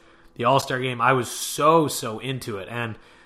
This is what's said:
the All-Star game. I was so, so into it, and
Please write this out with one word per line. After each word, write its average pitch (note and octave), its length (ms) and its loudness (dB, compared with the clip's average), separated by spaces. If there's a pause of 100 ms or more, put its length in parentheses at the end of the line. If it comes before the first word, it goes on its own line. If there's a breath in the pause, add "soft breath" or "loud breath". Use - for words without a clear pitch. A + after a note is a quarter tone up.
(360 soft breath)
the A#2+ 80 -6
All-Star C3 360 2
game. B2+ 200 -4
I B2 140 4
was B2 180 0
so, D#3 560 2
so A2+ 320 -6
into A#2+ 380 -6
it, F#2 120 -10
and A#2 300 -6 (260 soft breath)